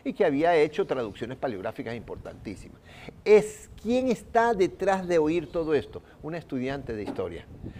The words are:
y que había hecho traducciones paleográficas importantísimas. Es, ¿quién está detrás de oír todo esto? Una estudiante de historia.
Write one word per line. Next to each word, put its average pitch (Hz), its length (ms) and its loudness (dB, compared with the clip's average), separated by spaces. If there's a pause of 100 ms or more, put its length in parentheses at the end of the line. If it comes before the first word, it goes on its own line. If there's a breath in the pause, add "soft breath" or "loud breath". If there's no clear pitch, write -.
y 262 80 -4
que 208 120 2
había 160 300 4
hecho 196 320 4
traducciones 117 500 -4
paleográficas 113 600 -6
importantísimas. 95 840 -12 (440 loud breath)
Es, 208 440 6 (140)
¿quién 254 260 2
está 233 460 2
detrás 185 540 0
de 175 100 4
oír 156 320 2
todo 160 240 0
esto? - 280 -2 (200 loud breath)
Una 160 160 -8
estudiante 135 560 -4
de 104 80 -6
historia. 90 440 -8 (340 loud breath)